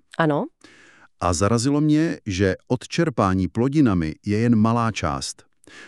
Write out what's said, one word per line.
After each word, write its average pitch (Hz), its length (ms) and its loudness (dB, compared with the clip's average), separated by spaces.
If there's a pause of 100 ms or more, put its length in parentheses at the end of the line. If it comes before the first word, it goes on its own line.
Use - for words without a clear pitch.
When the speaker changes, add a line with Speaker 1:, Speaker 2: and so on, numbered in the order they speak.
(180)
Speaker 1:
Ano. 160 280 0 (720)
Speaker 2:
A 87 120 0
zarazilo 117 480 0
mě, 151 460 0
že 95 280 0 (140)
odčerpání 107 800 0
plodinami 113 680 0 (120)
je 104 120 0
jen 117 180 2
malá 113 360 2
část. - 520 -6 (420)